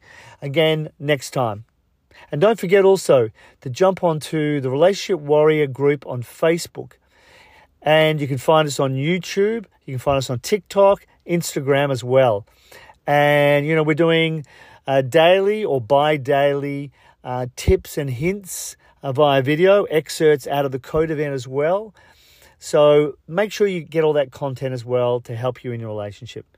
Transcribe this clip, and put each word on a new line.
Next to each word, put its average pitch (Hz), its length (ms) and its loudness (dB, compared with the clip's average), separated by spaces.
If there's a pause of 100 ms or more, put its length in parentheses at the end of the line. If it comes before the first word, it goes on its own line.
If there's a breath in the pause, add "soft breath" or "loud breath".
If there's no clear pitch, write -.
(420 loud breath)
again 156 560 -2
next 143 340 -4
time. 113 340 -4 (680 loud breath)
And 143 80 -4
don't 208 180 4
forget 196 280 2
also 151 460 4 (280 soft breath)
to 135 100 -12
jump 185 320 0
onto 151 600 -2
the 127 80 -4
Relationship 170 500 0
Warrior 151 480 2
group 135 400 -2
on 123 160 -8
Facebook. 165 680 -4 (880 soft breath)
And 156 400 2
you 147 80 -4
can 139 80 -4
find 156 280 2
us 143 140 -6
on 135 140 -2
YouTube, 185 720 -4 (200)
you 139 80 -12
can 127 60 -8
find 139 180 0
us 131 120 -4
on 123 100 -4
TikTok, 196 680 2 (220)
Instagram 143 640 0
as 123 100 -4
well. 123 460 2 (580 loud breath)
And, 147 600 2
you 160 100 0
know, 156 80 2
we're 151 120 0
doing, 160 500 0 (420 loud breath)
uh, 135 140 2
daily 190 640 2
or 139 160 -2
bi-daily, 143 1120 0 (340 soft breath)
uh, 123 220 -8 (100)
tips - 400 -2
and 143 120 -6
hints, 175 680 -8 (260 soft breath)
uh, 139 80 -6
via 139 300 2
video, 180 440 2
excerpts 151 640 0
out 143 160 -2
of 139 80 -4
the 131 80 -8
Code 160 320 -4
event 147 220 -6
as 127 120 -8
well. 165 480 -4 (680 soft breath)
So 147 540 4 (100)
make 190 240 -4
sure - 140 0
you 180 160 -2
get 156 220 -4
all 151 100 2
that 143 160 0
content 131 440 -8
as 117 120 -10
well 123 360 -2
to 123 140 -12
help 123 280 -6
you 127 80 -10
in 117 80 -10
your 113 100 -12
relationship. 104 560 -12 (120)